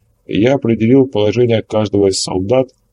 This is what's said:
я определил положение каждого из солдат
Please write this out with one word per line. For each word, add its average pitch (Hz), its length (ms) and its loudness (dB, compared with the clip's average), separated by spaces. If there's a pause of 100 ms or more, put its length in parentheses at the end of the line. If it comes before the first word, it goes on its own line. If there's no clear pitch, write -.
(280)
я 120 280 0
определил 117 520 2
положение 107 560 0
каждого 104 440 0
из 95 140 -2
солдат 104 480 -2 (240)